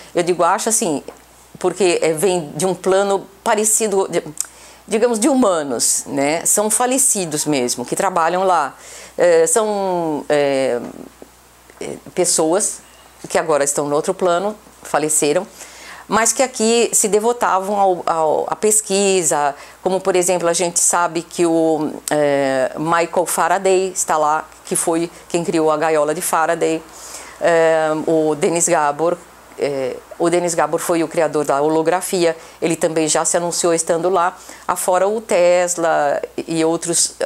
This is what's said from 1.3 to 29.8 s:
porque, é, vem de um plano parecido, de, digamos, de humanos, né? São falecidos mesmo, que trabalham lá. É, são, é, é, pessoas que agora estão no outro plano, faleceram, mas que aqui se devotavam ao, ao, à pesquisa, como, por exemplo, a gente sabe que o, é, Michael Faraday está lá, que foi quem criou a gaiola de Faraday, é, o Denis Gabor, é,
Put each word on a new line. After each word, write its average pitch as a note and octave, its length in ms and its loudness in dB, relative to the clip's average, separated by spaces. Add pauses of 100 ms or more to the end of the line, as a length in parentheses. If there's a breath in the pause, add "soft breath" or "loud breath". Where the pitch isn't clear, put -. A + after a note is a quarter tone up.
porque, F3+ 420 2
é, D#3+ 120 2
vem E3+ 420 -2
de E3 100 -2
um F#3+ 80 0
plano F#3+ 540 0 (160)
parecido, G3+ 640 0
de, F3 160 -2 (640 loud breath)
digamos, A3+ 320 0
de A3 80 2
humanos, F3 800 0
né? C#3+ 380 -2
São G#3+ 240 0
falecidos G#3 760 0
mesmo, B2 400 -2
que - 140 -6
trabalham F#3 480 0
lá. D#3+ 320 0 (400 loud breath)
É, E3 280 6
são, F#3 840 0
é, C3+ 500 2 (1000)
é, - 80 -10 (240)
pessoas F3 640 0 (500)
que - 100 -2
agora D3 280 2
estão C#3+ 200 -2
no D3 80 -2
outro D#3 200 0
plano, F#3 420 0 (280)
faleceram, D3+ 600 0 (640 loud breath)
mas A3 240 0
que - 120 2
aqui A#3 500 2
se - 140 2
devotavam G3+ 680 0
ao, F#3+ 280 2
ao, D#3+ 420 0
à - 80 -2
pesquisa, F#3 1000 2 (260 loud breath)
como, F#3 180 0
por F#3 160 0
exemplo, F3 320 2
a E3+ 60 2
gente E3+ 260 -2
sabe E3+ 440 0
que E3+ 240 -2
o, D#3+ 440 2 (200)
é, C#3 680 0
Michael E3+ 480 0
Faraday F#3 680 0
está - 220 -2
lá, D3+ 300 0 (200)
que - 100 -4
foi E3+ 340 0 (180 loud breath)
quem - 160 -2
criou D#3+ 280 2
a D3+ 60 2
gaiola D3+ 360 2
de F3 80 -6
Faraday, D#3+ 600 0 (600 loud breath)
é, D#3+ 480 4 (160)
o D#3 300 2
Denis E3 320 0
Gabor, D#3+ 500 0 (400)
é, C3+ 380 -4 (240)